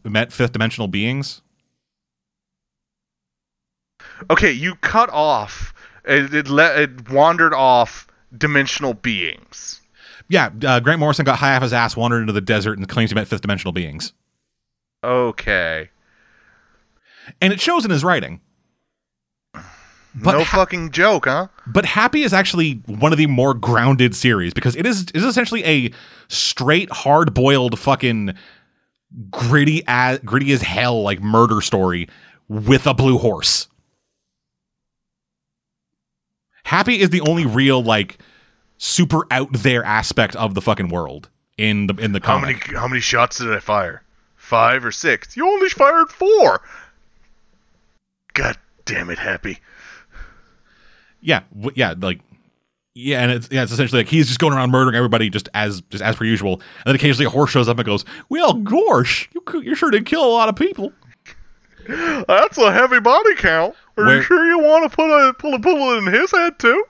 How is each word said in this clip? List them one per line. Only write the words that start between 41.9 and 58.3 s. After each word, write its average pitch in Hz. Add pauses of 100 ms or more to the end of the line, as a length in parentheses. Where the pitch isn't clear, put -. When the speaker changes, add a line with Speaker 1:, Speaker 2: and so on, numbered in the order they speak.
Speaker 1:
in 107
the 98
Speaker 2:
How 98
Speaker 1:
comic. -
Speaker 2:
many, -
how 123
many 127
shots 120
did 117
I 98
fire? 101 (320)
Five 120
or 110
six? -
You 320
only 381
fired 330
four! 381 (1700)
God 127 (280)
damn -
it, 85
Happy. 95 (1600)
Speaker 1:
Yeah, 135 (140)
w-, 107
yeah, 107
like, 92 (760)
yeah, 127
and 123
it's, 120
yeah, 131
it's 107
essentially 123
like -
he's 151
just 123
going 156
around 127
murdering 131
everybody 113
just 101
as, 104
just 101
as 107
per -
usual. 101
And -
then 135
occasionally 135
a -
horse 131
shows 120
up 117
and 117
goes, 101 (260)
"Well, 302